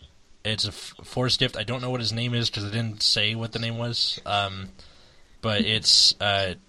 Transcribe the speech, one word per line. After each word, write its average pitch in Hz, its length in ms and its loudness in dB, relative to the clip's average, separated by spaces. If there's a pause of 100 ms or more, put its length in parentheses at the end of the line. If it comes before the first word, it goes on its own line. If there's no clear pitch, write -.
(440)
It's 107 200 -2
a 104 40 -2
f-, - 340 -12
force 127 340 0
gift. 127 200 0
I 110 80 -2
don't 123 160 -4
know 123 100 -4
what 127 100 -2
his 107 120 -2
name 120 220 -2
is 117 160 2
'cause 104 140 -4
it 101 80 -4
didn't 110 300 -2
say 107 320 4
what 113 180 -4
the 113 60 -2
name 117 200 -4
was. 117 480 -2
Um, 98 440 -2 (680)
but 107 220 2
it's, - 580 4
uh, 98 340 2 (140)